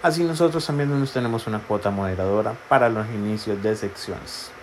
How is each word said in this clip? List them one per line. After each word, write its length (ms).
Así 200
nosotros 400
también 360
nos 120
tenemos 360
una 120
cuota 300
moderadora 640
para 200
los 180
inicios 560
de 120
secciones. 760